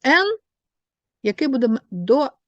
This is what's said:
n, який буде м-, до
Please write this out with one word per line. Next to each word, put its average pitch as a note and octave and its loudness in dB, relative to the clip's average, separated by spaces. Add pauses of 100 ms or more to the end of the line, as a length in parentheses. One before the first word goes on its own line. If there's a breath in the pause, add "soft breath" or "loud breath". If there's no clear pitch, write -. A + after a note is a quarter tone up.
n, F#4+ 2 (840)
який A3 -2
буде B3+ 0
м-, A3 -2 (100)
до A3 0 (160)